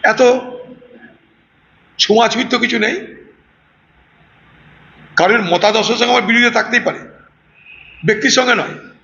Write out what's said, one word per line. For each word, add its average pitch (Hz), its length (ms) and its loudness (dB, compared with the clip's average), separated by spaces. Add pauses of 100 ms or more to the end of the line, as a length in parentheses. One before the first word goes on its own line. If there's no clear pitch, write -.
এত 214 160 0 (1800)
ছোঁয়াছুঁয়ির 226 540 2
তো 247 60 0
কিছু 240 200 -2
নেই। 220 180 -2 (2250)
কারোর 208 340 2
মতাদর্শের 214 480 0
সঙ্গে 240 160 0
আমার 214 140 0
বিরোধিতা 233 300 2
থাকতেই 233 280 -2
পারে, 156 140 -6 (1040)
ব্যক্তির 214 320 0
সঙ্গে 247 180 2
নয়। 175 220 -6 (280)